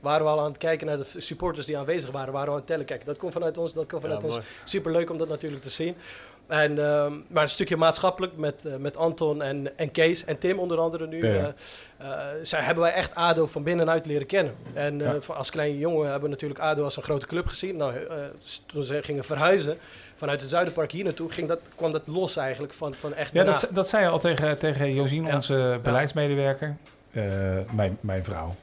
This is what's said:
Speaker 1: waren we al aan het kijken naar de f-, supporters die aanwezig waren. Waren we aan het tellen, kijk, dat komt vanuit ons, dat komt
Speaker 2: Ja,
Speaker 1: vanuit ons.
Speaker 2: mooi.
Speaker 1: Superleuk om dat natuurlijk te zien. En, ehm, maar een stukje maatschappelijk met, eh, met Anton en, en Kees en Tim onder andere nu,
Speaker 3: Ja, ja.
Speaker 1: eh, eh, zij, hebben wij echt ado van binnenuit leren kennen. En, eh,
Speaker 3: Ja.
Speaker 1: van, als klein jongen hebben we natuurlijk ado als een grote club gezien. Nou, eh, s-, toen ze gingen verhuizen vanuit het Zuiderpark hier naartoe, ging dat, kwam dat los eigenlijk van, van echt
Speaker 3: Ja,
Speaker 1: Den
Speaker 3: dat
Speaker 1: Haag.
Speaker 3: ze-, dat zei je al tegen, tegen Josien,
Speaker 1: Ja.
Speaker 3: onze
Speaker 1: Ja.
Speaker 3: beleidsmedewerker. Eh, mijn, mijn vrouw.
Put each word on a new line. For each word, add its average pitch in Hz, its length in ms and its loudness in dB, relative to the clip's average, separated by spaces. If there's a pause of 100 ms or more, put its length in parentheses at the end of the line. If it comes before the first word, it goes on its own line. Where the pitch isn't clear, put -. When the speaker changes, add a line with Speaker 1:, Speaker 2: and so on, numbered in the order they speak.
Speaker 1:
waren 151 240 2
we 151 60 4
al 151 80 4
aan 147 60 0
het 147 120 -6
kijken 160 300 0
naar 147 100 0
de 139 80 -4
f-, - 120 -14
supporters 156 480 -4
die 147 120 -4
aanwezig 139 340 -2
waren. 135 220 -6
Waren 139 140 -2
we 143 60 -2
aan 147 60 -2
het 139 80 -12
tellen, 156 180 -2
kijk, 135 200 -8
dat 147 120 -6
komt 175 160 -6
vanuit 170 240 -2
ons, 165 160 -2
dat 160 140 -4
komt 156 140 -6
Speaker 2:
Ja, 151 60 -6
Speaker 1:
vanuit 104 180 -4
ons. 113 100 -2
Speaker 2:
mooi. 117 120 -8 (160)
Speaker 1:
Superleuk 165 460 0
om 165 80 -6
dat 160 120 -2
natuurlijk 147 340 -6
te 135 60 -12
zien. 170 260 -4 (520)
En, 151 380 2
ehm, 147 280 2 (140)
maar 156 160 4
een 147 60 2
stukje 175 280 0
maatschappelijk 165 600 2
met, 151 280 -4
eh, 139 100 -6
met 139 220 -6
Anton 160 440 0
en, 139 360 -4
en 156 140 -2
Kees 165 340 2
en 151 120 -4
Tim 185 220 0
onder 175 200 0
andere 165 280 0
nu, 160 200 -2
Speaker 3:
Ja, 107 60 6
ja. 95 200 0 (440)
Speaker 1:
eh, 139 100 -14
eh, 135 100 -6 (240)
zij, 156 200 0
hebben 165 220 2
wij 170 100 6
echt 185 220 -2
ado 165 320 4
van 151 160 -6
binnenuit 165 420 2
leren 147 220 -2
kennen. 165 280 2 (180)
En, 147 280 -2
eh, 147 120 0
Speaker 3:
Ja. 143 80 -2
Speaker 1:
van, 156 140 -8
als 139 140 -4
klein 147 280 0
jongen 156 280 2
hebben 143 180 -2
we 147 60 0
natuurlijk 143 300 -6
ado 151 240 2
als 139 140 -2
een 139 60 -8
grote 143 220 -2
club - 220 -2
gezien. 185 300 -4
Nou, 135 180 -2
eh, 160 200 -8 (280)
s-, - 220 -8
toen 147 180 -4
ze 139 200 -2
gingen 143 200 -4
verhuizen 160 540 4 (380)
vanuit 143 260 -2
het 135 80 -10
Zuiderpark 170 420 2
hier 180 120 -6
naartoe, 165 280 -2
ging 165 160 -4
dat, 170 120 0 (160)
kwam 165 160 0
dat 151 160 -4
los 170 280 0
eigenlijk 135 380 -4
van, 147 200 -8
van 143 200 -8
echt 151 200 -4
Speaker 3:
Ja, - 100 -2
Speaker 1:
Den - 20 8
Speaker 3:
dat 196 80 6
Speaker 1:
Haag. 175 140 4
Speaker 3:
ze-, 185 60 -6
dat 185 160 2
zei 214 140 6
je 180 60 6
al 165 100 4
tegen, 151 380 4
tegen 143 360 2
Josien, 139 300 2
Speaker 1:
Ja. 156 100 0
Speaker 3:
onze 139 220 2
Speaker 1:
Ja. 127 220 4
Speaker 3:
beleidsmedewerker. 139 1000 2 (340)
Eh, 110 120 -2 (480)
mijn, 101 300 2
mijn 95 220 -2
vrouw. 87 400 -4